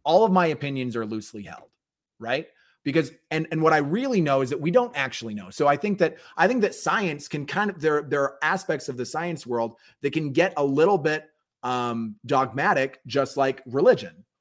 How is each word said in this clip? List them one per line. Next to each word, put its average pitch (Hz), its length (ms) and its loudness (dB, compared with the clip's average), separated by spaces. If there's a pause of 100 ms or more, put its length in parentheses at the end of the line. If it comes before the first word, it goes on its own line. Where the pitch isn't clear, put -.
All 180 200 6
of 196 80 4
my 180 140 6
opinions 135 500 -4
are 110 100 -4
loosely 107 360 -8
held, - 260 -18 (500)
right? 123 280 -4 (360)
Because, 143 300 0 (180)
and, 156 200 -2
and 160 120 -2
what 156 100 6
I 156 60 4
really 208 420 0
know 139 200 2
is 131 100 -2
that 143 100 -4
we 151 100 -2
don't 240 240 2
actually 123 400 -6
know. 95 160 -12
So 143 160 0
I 143 100 6
think 202 220 -2
that, 160 180 0 (200)
I 165 120 4
think 247 140 0
that 190 120 0
science 165 540 -2
can 147 180 -6
kind 202 240 -2
of, 175 100 -10
there, 147 220 2
there 143 200 0
are 139 200 -4
aspects 156 460 -2
of 127 80 -8
the 123 80 -6
science 160 420 -8
world 120 300 -4 (240)
that 143 120 -2
can 151 200 -4
get 175 240 2
a 147 80 0
little 160 340 4
bit, 151 300 -2 (340)
um, 120 600 -4
dogmatic, 135 840 0
just 131 300 -2
like 135 300 0
religion, 123 580 2 (160)